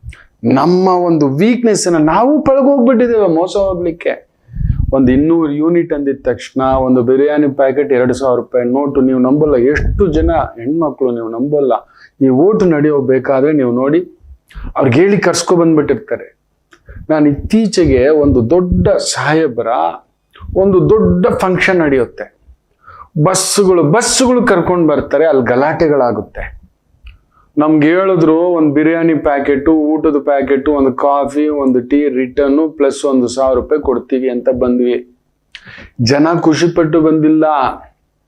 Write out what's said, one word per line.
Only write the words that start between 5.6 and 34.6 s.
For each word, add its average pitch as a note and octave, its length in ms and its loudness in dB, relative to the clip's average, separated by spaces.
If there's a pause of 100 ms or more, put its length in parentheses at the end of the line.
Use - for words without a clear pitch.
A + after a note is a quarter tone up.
ಅಂದಿದ C#3 300 -4
ತಕ್ಷಣ, B2+ 400 -4
ಒಂದು C3 400 2
ಬಿರಿಯಾನಿ C#3+ 460 2
ಪ್ಯಾಕೆಟ್ C#3 440 0
ಎರಡು B2 220 2
ಸಾವಿರ B2 260 0
ರೂಪಾಯಿ A#2+ 240 -2
ನೋಟು, C#3 360 -2
ನೀವು C3 180 2
ನಂಬಲ್ಲ C#3+ 360 2
ಎಷ್ಟು C#3+ 520 0
ಜನ D#3+ 240 0
ಹೆಣ್ಮಕ್ಳು, C#3 800 -2
ನೀವು A#2 180 -6
ನಂಬಲ್ಲ. C3+ 440 -2 (480)
ಈ C3+ 80 2
ಓಟು F3 360 2
ನಡೆಯೋಬೇಕಾದ್ರೆ C#3+ 880 0
ನೀವು C3 200 0
ನೋಡಿ, C#3 260 0 (800)
ಅವ್ರಿಗೆ C3+ 240 2
ಹೇಳಿ G3 180 2
ಕರ್ಸ್ಕೊ F3 380 0
ಬಂದ್ಬಿಟ್ಟಿರ್ತಾರೆ. D3 800 0 (720)
ನಾನು D3+ 180 2
ಇತ್ತೀಚೆಗೆ D3 800 2
ಒಂದು C#3 420 2
ದೊಡ್ಡ F3+ 380 2
ಸಾಹೇಬರ C#3+ 800 -2 (880)
ಒಂದು F#3 340 2
ದೊಡ್ಡ F#3 360 2
ಫಂಕ್ಷನ್ F#3 520 0
ನಡೆಯುತ್ತೆ, C3+ 560 -2 (920)
ಬಸ್ಸುಗಳು, F#3 580 0
ಬಸ್ಸುಗಳು A#3+ 640 0
ಕರ್ಕೊಂಡ್ F3 420 0
ಬರ್ತಾರೆ, C#3+ 380 0
ಅಲ್ಲಿ C#3 180 2
ಗಲಾಟೆಗಳಾಗುತ್ತೆ. B2+ 1200 -2 (960)
ನಮ್ಗೆ D3+ 300 2
ಹೇಳಿದ್ರು, E3+ 520 2
"ಒಂದ್ E3 340 0
ಬಿರಿಯಾನಿ E3 400 0
ಪ್ಯಾಕೆಟು, C#3+ 580 0
ಊಟದ D#3 520 0
ಪ್ಯಾಕೆಟು, C#3 480 0
ಒಂದು C3+ 200 0
ಕಾಫಿ, C#3+ 560 -2
ಒಂದು C3 400 -2
ಟೀ C#3+ 200 0
ರಿಟರ್ನು, C3+ 600 -2
ಪ್ಲಸ್ C#3 360 -2
ಒಂದು C3 240 0
ಸಾವಿರ C3 300 -2
ರೂಪಾಯಿ D3 220 -2
ಕೊಡ್ತೀವಿ" B2+ 500 -4
ಅಂತ B2 180 -6 (100)
ಬಂದ್ವಿ. B2 580 -2 (840)